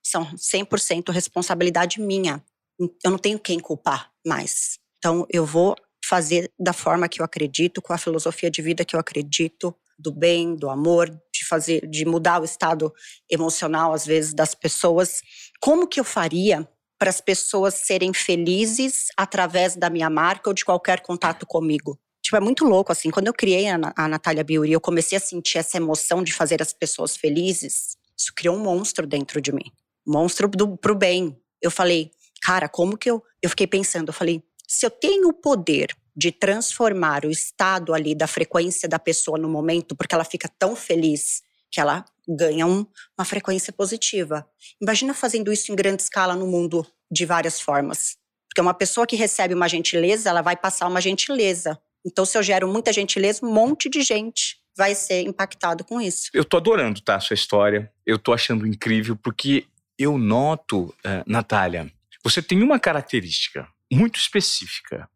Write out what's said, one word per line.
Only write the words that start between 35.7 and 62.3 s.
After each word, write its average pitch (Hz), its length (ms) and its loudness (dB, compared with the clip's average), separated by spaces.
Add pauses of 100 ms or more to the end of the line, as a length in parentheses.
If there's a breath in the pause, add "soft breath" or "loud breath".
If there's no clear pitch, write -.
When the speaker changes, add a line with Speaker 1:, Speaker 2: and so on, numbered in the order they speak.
Speaker 1:
de 165 160 0
transformar 190 960 0
o 151 60 0
estado 175 640 0
ali 156 220 0
da 160 120 0
frequência 175 600 -2
da 160 120 0
pessoa 160 380 0
no 160 120 -2
momento, 160 460 -2
porque - 200 -4
ela 165 80 2
fica - 240 -8
tão 202 300 -2
feliz 160 640 0 (300)
que 160 100 -2
ela 147 240 0 (220)
ganha 160 400 2
um, 196 180 2 (320 loud breath)
uma 185 80 -4
frequência 196 480 -4
positiva. 190 760 -4 (320 loud breath)
Imagina 220 340 0
fazendo 220 380 -2
isso 208 200 -2
em 202 40 -4
grande 196 280 0
escala 185 340 0
no 190 100 -2
mundo 170 400 0 (240)
de 170 140 -2
várias 165 340 0
formas." - 560 -2 (340)
Porque - 120 2
uma 175 120 4
pessoa 196 320 0
que 233 120 -4
recebe 196 360 0
uma 175 140 2
gentileza, 175 640 0
ela 170 120 2
vai 175 140 2
passar 180 320 -2
uma 180 140 0
gentileza. 185 760 0 (280)
Então, 190 200 0
se 226 120 0
eu 214 60 2
gero 190 240 2
muita 220 240 0
gentileza, 202 540 0
um 226 80 -2
monte 262 360 4
de 277 120 0
gente 226 560 -2 (180)
vai 202 180 2
ser 190 280 0
impactado 185 640 -4
com 240 160 -6
isso. - 320 -4
Speaker 2:
Eu 170 100 2
tô - 140 2
adorando, 165 420 2
tá, 101 160 0
a 98 60 -2
sua - 120 -4
história. 104 560 2 (160)
Eu 110 140 2
tô 120 140 2
achando 110 340 0
incrível, 110 480 0
porque 139 500 -2 (320)
eu 143 200 2
noto, 117 840 0
eh, 95 240 -4
Natália, 95 640 -2 (320 loud breath)
você - 200 0